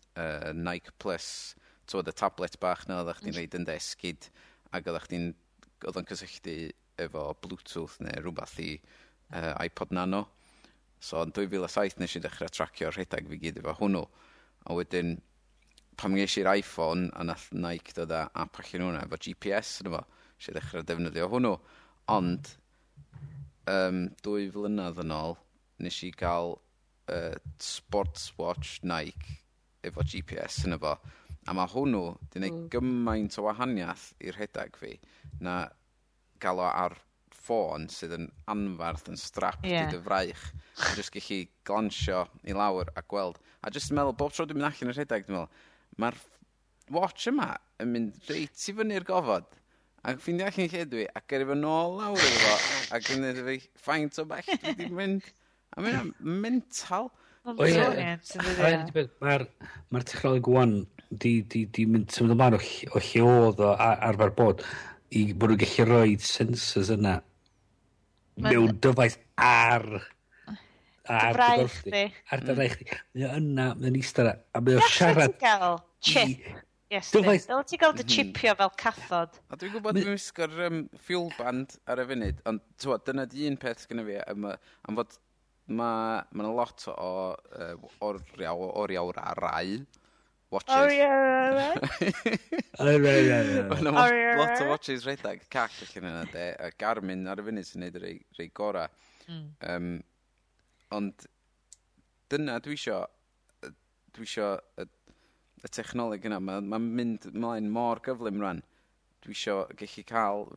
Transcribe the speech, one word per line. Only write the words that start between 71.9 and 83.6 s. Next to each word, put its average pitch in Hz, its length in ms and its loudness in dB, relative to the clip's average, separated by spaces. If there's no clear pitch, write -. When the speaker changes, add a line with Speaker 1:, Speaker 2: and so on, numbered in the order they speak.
Speaker 2:
di. 202 140 2
Speaker 3:
Ar 131 100 0
dy 127 100 0
Speaker 1:
Mm. 127 60 0
Speaker 3:
fraich 123 220 2
di. - 60 -18
Mae 131 120 -2
o 131 140 -4
yna, 143 260 2
mae 131 140 0
o'n 131 100 4
ista - 240 2
'na, 113 100 4
a - 80 0
mae 127 140 8
o 123 40 10
Speaker 2:
That's - 180 8
Speaker 3:
siarad 165 200 8
Speaker 2:
what 143 220 6
ti'n - 0 -
gael 185 440 4
chip. - 280 4
Speaker 3:
i - 340 -8
Speaker 2:
Yes, 196 200 -4
Speaker 3:
dyfais. 196 340 8
Speaker 2:
di. 233 60 -4
Dyla 269 140 2
ti'n - 140 -6
gael 226 140 8
dy 240 100 -4
Speaker 1:
Mhm. 226 60 -2
Speaker 2:
chipio 220 460 4
fel 196 220 4
cathod. - 640 -2
Speaker 1:
A 143 80 -12
dwi'n 190 140 -8
gwbod 214 240 -2
Speaker 3:
Mi- 196 60 4
Speaker 1:
dwi'n 202 160 0
wisgo'r, 160 340 -6
yym, 165 340 -2
fuel 175 400 -4
band 127 400 -4
ar 123 100 -2
y 127 80 -2
funud, 113 400 -4
ond, 110 160 -4
t'mod, 131 280 -2
dyna 131 200 -2
'di 139 220 -6
un 139 100 -4
peth 120 300 -8